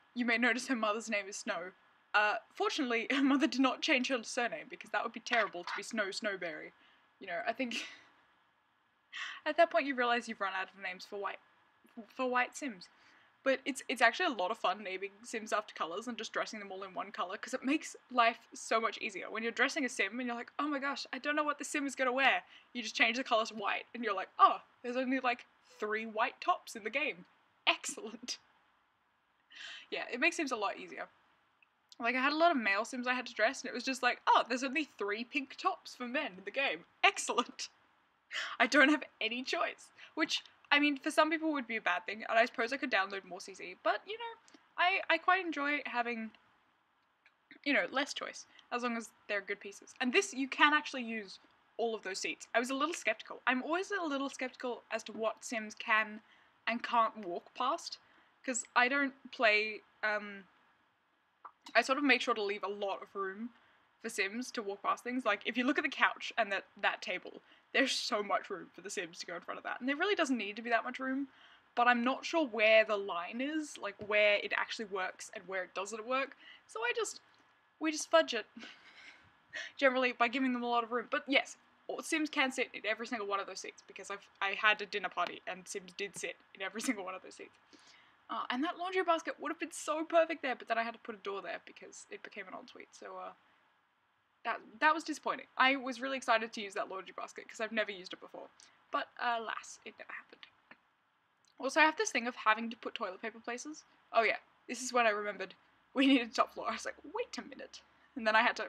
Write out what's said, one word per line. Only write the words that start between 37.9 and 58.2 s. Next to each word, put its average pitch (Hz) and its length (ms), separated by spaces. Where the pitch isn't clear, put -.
I 247 80
don't 269 220
have 294 140
any 240 220
choice." - 480
Which, - 280
I 285 80
mean, 294 180
for 311 140
some 311 180
people 320 240
would 269 140
be 233 100
a 214 40
bad 180 240
thing, 214 220
and 226 120
I 233 60
suppose 240 280
I 277 40
could 269 140
download 196 340
more 180 140
C 196 140
C, 175 300
but, 339 240
you 415 100
know, 466 380
I, 370 240
I 330 60
quite 359 260
enjoy 285 400
having, 233 460
you 285 100
know, 202 180
less 277 220
choice, - 320
as 247 120
long 233 140
as 226 120
they're 202 120
good 196 180
pieces. - 420
And 247 100
this, 381 220
you 262 140
can 294 260
actually 294 300
use 220 360
all 226 180
of 196 80
those 190 160
seats. - 360
I 226 40
was 247 120
a 269 40
little 302 200
skeptical. - 520
I'm 254 160
always 359 280
a 392 140
little 277 240
skeptical 254 640
as 220 120
to - 100
what 214 320
Sims 214 300
can 214 460
and 233 160
can't 220 340
walk 190 360
past, - 460